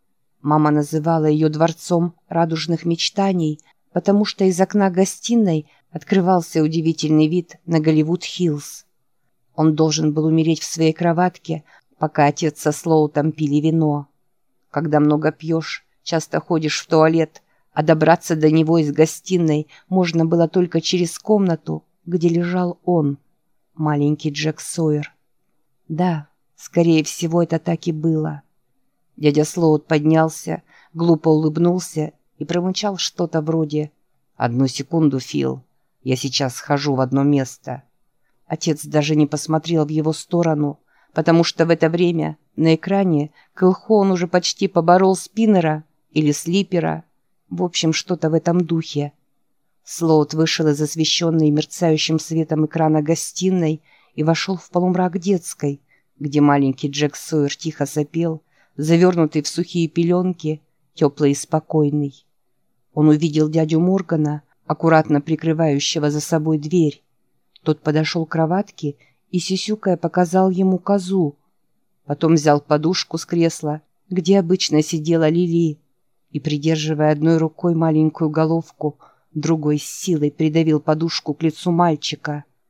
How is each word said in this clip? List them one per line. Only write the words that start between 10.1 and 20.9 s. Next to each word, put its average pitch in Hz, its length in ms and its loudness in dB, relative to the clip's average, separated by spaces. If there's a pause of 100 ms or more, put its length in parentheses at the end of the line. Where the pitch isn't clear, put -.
был 151 120 -2
умереть 160 360 2
в - 40 -10
своей 160 280 0
кроватке, 170 680 -2 (360)
пока 151 280 0
отец 147 340 -2
со 151 120 0
Слоутом 151 600 0
пили 147 280 0
вино. 151 480 0 (640)
Когда 151 280 0
много 151 320 2
пьёшь, 160 560 -6 (160)
часто 160 380 -4
ходишь 160 400 -4
в - 80 -12
туалет, 160 540 2 (300)
а 156 100 0
добраться 160 520 2
до 156 160 4
него 160 280 4
из 151 140 0
гостиной 156 760 0 (200)
можно 170 380 2
было 165 220 2
только 170 320 0
через 175 380 -2